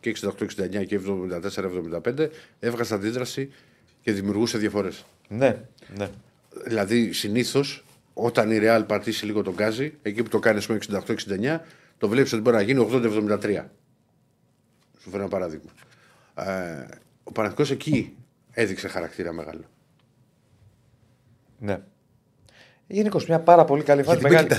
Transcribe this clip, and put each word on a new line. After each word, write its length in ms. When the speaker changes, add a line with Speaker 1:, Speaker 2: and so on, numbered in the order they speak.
Speaker 1:
και 100
εξήντα 200
οκτώ 140
εξήντα 200
εννιά 200
και 100
εβδομήντα 460
τέσσερα 260
εβδομήντα 340
πέντε, 300
έβγαζε 340
αντίδραση 560
και 100
δημιουργούσε 460
διαφορές. 460
Speaker 2:
Ναι, 300
ναι. 120
Speaker 1:
Δηλαδή, 480
συνήθως, 720
όταν 360
η 80
Ρεάλ 260
πατήσει 420
λίγο 160
τον 120
γκάζι, 480
εκεί 200
που 60
το 100
κάνει, 200
ας 80
πούμε, 100
εξήντα 220
οκτώ 140
εξήντα 220
εννιά, 300
το 100
βλέπεις 240
ότι 100
μπορεί 140
να 60
γίνει 160
ογδόντα 280
εβδομήντα 320
τρία. 320
Σου 100
φέρω 120
ένα 80
παράδειγμα. 400
Ε, 80
ο 80
Παναθηναϊκός 380
εκεί 460
έδειξε 360
χαρακτήρα 440
μεγάλο. 280
Speaker 2:
Ναι. 200
Γενικώς, 400
μια 140
πάρα 240
πολύ 180
καλή 200
φάση, 160
Speaker 3:
Γιατί 60
με 60
Speaker 2:
μεγάλη, 80